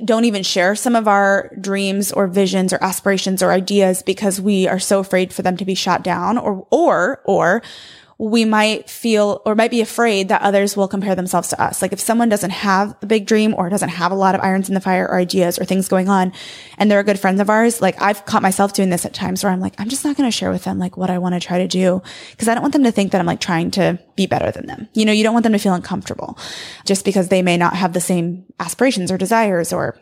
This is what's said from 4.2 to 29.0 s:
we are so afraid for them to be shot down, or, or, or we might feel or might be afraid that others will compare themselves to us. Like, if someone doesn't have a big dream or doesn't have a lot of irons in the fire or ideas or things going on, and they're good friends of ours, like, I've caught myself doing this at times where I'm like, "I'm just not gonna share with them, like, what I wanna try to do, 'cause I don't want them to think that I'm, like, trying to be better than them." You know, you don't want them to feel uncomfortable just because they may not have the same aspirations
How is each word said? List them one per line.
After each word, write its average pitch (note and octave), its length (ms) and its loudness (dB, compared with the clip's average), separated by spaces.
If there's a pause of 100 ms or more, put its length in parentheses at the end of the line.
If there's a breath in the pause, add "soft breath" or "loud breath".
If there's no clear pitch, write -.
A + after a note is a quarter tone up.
we F#3+ 260 2
are F#3+ 140 0
so G3 180 2
afraid F#3 340 0
for F#3 100 -6
them F3+ 160 0
to G3 60 -8
be F#3+ 120 -2
shot F3 260 0
down, F3+ 360 -2
or, F#3+ 340 -4
or, B3 520 2
or F3+ 380 2 (560 loud breath)
we A3 280 0
might G#3+ 420 0
feel G#3 560 0
or G#3+ 100 0
might A3+ 160 2
be A3+ 120 0
afraid G#3+ 480 0
that G3+ 100 2
others G3+ 340 2
will G3 140 0
compare G3 260 -2
themselves F3+ 340 -2
to - 140 -4
us. - 200 -2
Like, F#3 100 -2
if F#3+ 80 -4
someone A#3 300 2
doesn't G3+ 180 0
have G3+ 540 0
a G#3 40 -8
big G#3 200 2
dream A3 320 2
or F3 100 -2
doesn't F3 220 -2
have F3 200 -2
a F#3+ 40 -2
lot F#3+ 200 2
of F#3+ 60 -2
irons F#3+ 300 0
in G3 40 0
the F#3+ 60 0
fire F#3 260 0
or F#3 120 0
ideas F3+ 400 0
or F#3+ 80 -4
things F#3+ 200 0
going F#3 220 0
on, F#3 240 2 (460 loud breath)
and G#3 120 4
they're G3+ 120 4
good G3 180 0
friends G3 220 2
of G3+ 80 2
ours, A#3 320 2
like, F#3 180 0
I've G3+ 240 0
caught A3 160 0
myself G3 320 2
doing G3 160 0
this F3+ 160 -2
at - 80 -8
times F#3 320 -4
where G3 80 0
I'm F#3 80 -2
like, F#3+ 180 -6
"I'm G#3 120 -8
just C4+ 120 -6
not D4 140 -2
gonna C4 140 2
share F#3 200 -2
with F#3 140 -4
them, F#3+ 140 -4
like, F3+ 180 -4
what F3+ 140 -2
I F3+ 80 -2
wanna F3 220 -2
try F3+ 180 -2
to F#3 100 0
do, F#3 320 2 (380 loud breath)
'cause A3 100 -2
I A#3 60 2
don't B3 80 -2
want C#4+ 100 0
them D4 120 4
to A#3 60 4
think G3 220 0
that F#3+ 80 2
I'm, E3+ 60 0
like, - 140 -2
trying F3 320 -2
to F3 260 2 (160)
be F#3 120 0
better - 240 -2
than - 140 -8
them." - 300 -12
You G#3+ 100 2
know, G#3+ 80 4
you G#3+ 100 2
don't A3 120 2
want A#3 100 2
them A3+ 80 2
to G3 60 2
feel G3 160 2
uncomfortable - 640 -8 (480 loud breath)
just G3 180 0
because F#3+ 240 0
they F#3 140 2
may F3 160 2
not E3+ 180 2
have F3+ 160 -2
the F3+ 80 -2
same F3 460 -2 (120)
aspirations F3+ 540 0